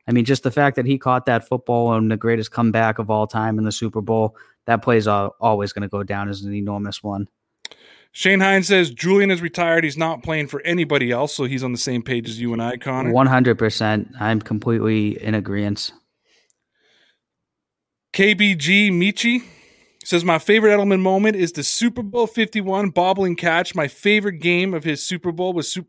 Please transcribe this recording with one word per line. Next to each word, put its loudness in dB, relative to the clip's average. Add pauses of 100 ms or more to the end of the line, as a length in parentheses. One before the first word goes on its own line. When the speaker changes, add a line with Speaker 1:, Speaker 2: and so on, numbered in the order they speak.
Speaker 1:
I 0
mean, 4
just 0
the -2
fact 2
that 0
he 2
caught 0
that 0
football 0
and 2
the -2
greatest -2
comeback 2
of -4
all 0
time -2
in 0
the -2
Super -6
Bowl, 0 (300)
that 0
play 4
is 0
al-, 0
always 0
gonna -8
go -6
down -6
as -8
an -8
enormous -6
one. -6 (840)
Speaker 2:
Shane 2
Hines 2
says, 4
"Julian 2
is -2
retired. 0
He's -4
not -4
playing -4
for -8
anybody 0
else," -2
so -4
he's -4
on -4
the -6
same -4
page -4
as -10
you -2
and -4
I, -4
Connor. -4
Speaker 1:
One 6
hundred 4
percent. 0 (100)
I'm 0
completely -2
in -4
agreeance. -4 (2250)
Speaker 2:
K 4
B 2
G 2
Michi 0 (600)
says, 0
"My 2
favorite 4
Edelman 4
moment 2
is 0
the -6
Super -2
Bowl -2
fifty-one -2
bobbling 0
catch. 0
My -2
favorite 0
game 0
of -6
his -4
Super -6
Bowl -2
was -4
Su-, -10